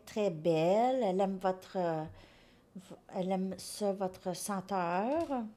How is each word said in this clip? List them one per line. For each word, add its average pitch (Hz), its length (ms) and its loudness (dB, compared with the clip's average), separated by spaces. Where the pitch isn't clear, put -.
très - 260 0
belle. 180 760 4
Elle 190 160 2
aime 196 160 2
votre, 185 400 -2
euh, 165 260 0
v-, - 220 -16
elle 190 160 0
aime 190 260 -2
ça, 202 360 -2
votre 185 420 -4
senteur. 202 1080 -2